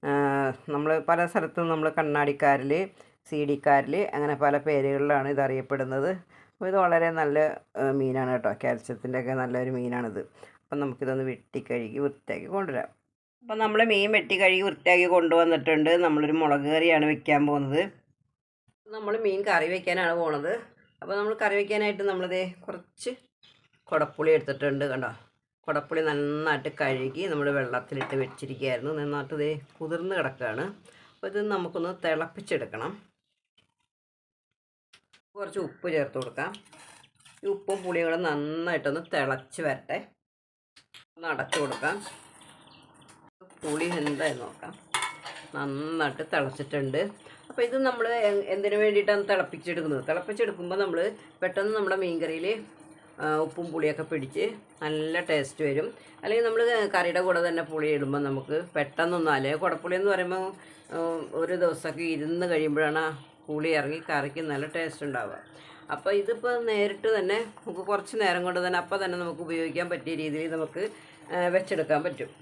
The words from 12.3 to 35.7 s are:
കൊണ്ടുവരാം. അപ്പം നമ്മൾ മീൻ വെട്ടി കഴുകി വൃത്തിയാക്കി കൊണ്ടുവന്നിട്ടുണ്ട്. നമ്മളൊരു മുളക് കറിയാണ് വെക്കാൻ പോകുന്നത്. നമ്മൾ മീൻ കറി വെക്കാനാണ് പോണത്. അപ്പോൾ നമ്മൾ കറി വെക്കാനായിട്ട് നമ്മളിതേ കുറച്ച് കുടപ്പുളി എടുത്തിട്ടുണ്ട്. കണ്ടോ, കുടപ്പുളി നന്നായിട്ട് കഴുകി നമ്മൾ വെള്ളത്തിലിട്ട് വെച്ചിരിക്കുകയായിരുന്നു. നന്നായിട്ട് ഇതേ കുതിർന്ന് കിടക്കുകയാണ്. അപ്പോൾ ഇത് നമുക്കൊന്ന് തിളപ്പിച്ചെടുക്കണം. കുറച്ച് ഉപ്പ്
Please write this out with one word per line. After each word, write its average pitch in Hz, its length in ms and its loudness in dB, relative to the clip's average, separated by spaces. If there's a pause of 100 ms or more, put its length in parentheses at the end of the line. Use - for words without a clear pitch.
കൊണ്ടുവരാം. 175 340 -4 (540)
അപ്പം 220 220 -6
നമ്മൾ 214 180 4 (100)
മീൻ 202 160 4 (100)
വെട്ടി 180 260 0
കഴുകി 185 260 6
വൃത്തിയാക്കി 180 460 6
കൊണ്ടുവന്നിട്ടുണ്ട്. 165 760 6 (140)
നമ്മളൊരു 151 380 4
മുളക് 143 320 4
കറിയാണ് 160 360 6
വെക്കാൻ 147 380 4
പോകുന്നത്. 143 320 2 (1120)
നമ്മൾ 214 180 -4 (120)
മീൻ 196 240 0
കറി 165 260 4
വെക്കാനാണ് 175 460 0
പോണത്. 151 300 -2 (500)
അപ്പോൾ 190 160 -6
നമ്മൾ 214 160 0 (100)
കറി 202 180 2
വെക്കാനായിട്ട് 208 500 0
നമ്മളിതേ 185 320 -2 (200)
കുറച്ച് - 460 -10 (800)
കുടപ്പുളി 156 440 2
എടുത്തിട്ടുണ്ട്. 143 560 0
കണ്ടോ, 127 180 -4 (560)
കുടപ്പുളി 151 420 0
നന്നായിട്ട് 147 720 0
കഴുകി 135 520 -2
നമ്മൾ 147 160 0 (100)
വെള്ളത്തിലിട്ട് 131 640 -4
വെച്ചിരിക്കുകയായിരുന്നു. 131 800 -4
നന്നായിട്ട് 143 400 -4
ഇതേ 147 100 0 (300)
കുതിർന്ന് 165 400 -4
കിടക്കുകയാണ്. 131 460 -4 (500)
അപ്പോൾ - 160 -12
ഇത് 208 100 -4 (140)
നമുക്കൊന്ന് 175 360 -4 (140)
തിളപ്പിച്ചെടുക്കണം. 160 880 -4 (2500)
കുറച്ച് 202 300 -8
ഉപ്പ് 156 280 -8